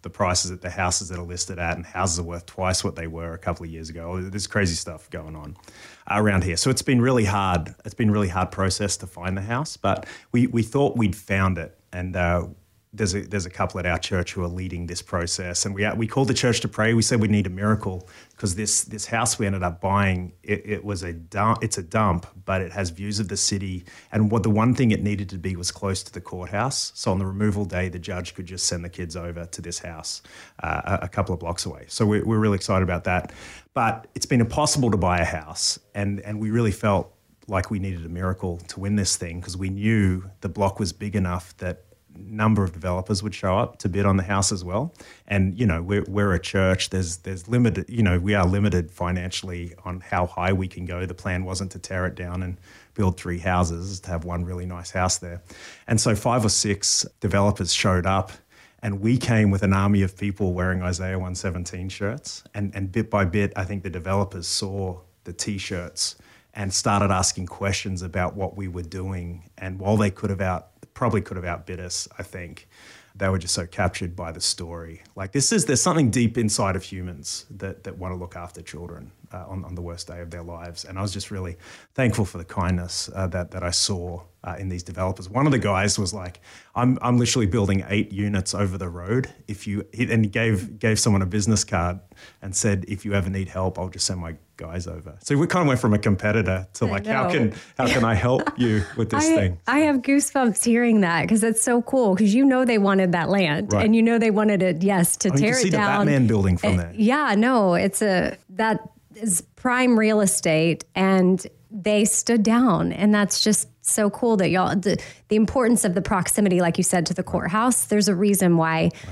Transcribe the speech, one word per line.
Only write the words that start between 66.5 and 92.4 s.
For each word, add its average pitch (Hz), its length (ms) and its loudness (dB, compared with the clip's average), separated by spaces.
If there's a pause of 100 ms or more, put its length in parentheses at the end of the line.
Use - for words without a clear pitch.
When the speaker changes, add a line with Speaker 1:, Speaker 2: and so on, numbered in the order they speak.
Speaker 1:
and 98 160 -6
started 101 380 2
asking 92 360 0
questions 95 560 -4
about 90 340 -4
what 95 200 -6
we 98 120 -8
were 87 140 -8
doing. 87 760 -10
And 95 220 -10
while 101 160 2
they 104 160 2
could 101 180 -4
have 98 100 -2
out-, 92 280 -2 (260)
probably 110 260 0
could 92 160 -8
have 87 80 -8
outbid 85 360 -8
us, - 260 -8 (100)
I 98 60 -10
think, 90 460 -16 (480)
they 98 120 0
were 95 100 2
just 87 160 -4
so 85 120 -4
captured 87 480 -2
by 87 160 -10
the 78 100 -12
story. 82 640 -8 (140)
Like, 98 160 -8
this 139 180 2
is, 208 140 4
there's 139 180 2
something 156 280 4
deep 117 280 2
inside 101 380 0
of 90 80 -8
humans 90 640 -10
that, 98 320 -12
that 87 160 -14
wanna 92 160 -8
look 87 220 -12
after 85 260 -14
children, 85 480 -14 (220)
uh, 92 160 -14
on, 92 160 -10
on 90 100 -12
the 87 80 -8
worst 85 240 -10
day 87 140 -14
of 85 100 -12
their 85 140 -12
lives. 85 400 -14
And 95 120 -14
I 95 60 -4
was 101 100 -2
just 98 200 -10
really 92 240 -8 (380)
thankful 113 300 2
for 90 140 -6
the 82 60 -12
kindness, 90 680 -4
uh, 92 160 -2
that, 87 220 -6
that 87 140 -8
I 87 60 -2
saw, 87 520 -4 (220)
uh, 87 140 -8
in 98 100 -6
these 90 140 -6
developers. 90 460 -4
One 123 180 2
of 151 60 4
the 131 60 4
guys 98 400 2
was 95 140 -2
like, 92 260 -12 (360)
"I'm, 127 260 4
I'm 123 160 2
literally 120 300 2
building 98 420 2
eight 101 240 0
units 101 420 -2
over 95 220 0
the 90 140 -6
road. 101 420 -2 (160)
If 104 180 -12
you," 101 240 -4
he, 107 220 -2
and 113 100 6
he 104 80 2
gave, 110 480 0
gave 110 220 2
someone 101 220 4
a 92 40 0
business 104 380 2
card 87 340 -2 (440)